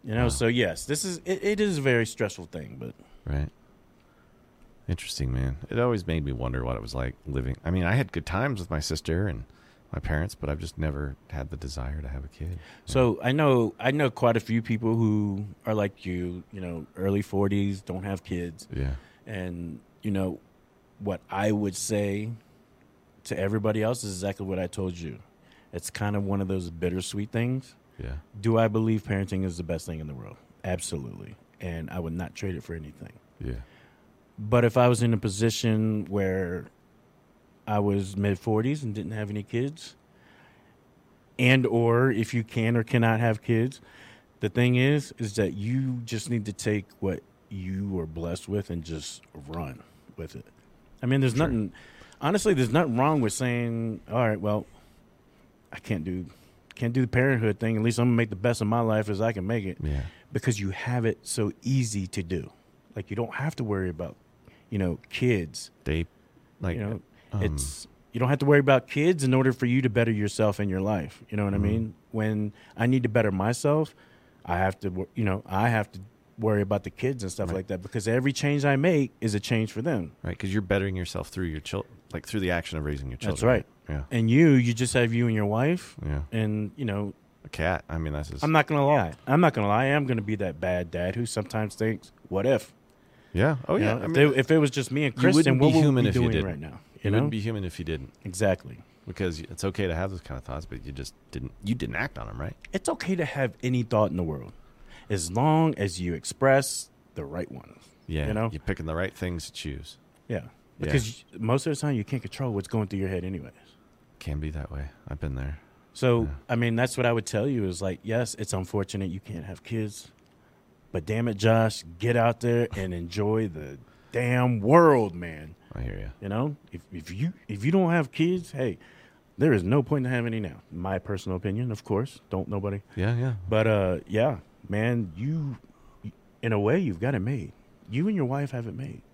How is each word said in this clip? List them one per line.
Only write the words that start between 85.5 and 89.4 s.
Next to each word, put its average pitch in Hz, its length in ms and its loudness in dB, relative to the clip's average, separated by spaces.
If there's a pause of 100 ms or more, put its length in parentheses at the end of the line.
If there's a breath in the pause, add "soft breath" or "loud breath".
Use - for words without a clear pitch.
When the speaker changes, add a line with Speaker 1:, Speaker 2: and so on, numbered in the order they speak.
Speaker 2:
Yeah. 73 180 -2 (100)
Speaker 1:
And, 107 440 -2
you 143 80 -6
know, 104 300 -4 (300)
Speaker 2:
A - 60 -18
cat. 85 400 -2
I 82 80 -2
mean, 78 160 -2
that's 73 160 -6
just 71 120 -8
Speaker 1:
I'm 151 100 2
not 151 140 6
gonna 143 200 2
lie. 120 260 4 (140)
I'm 143 140 6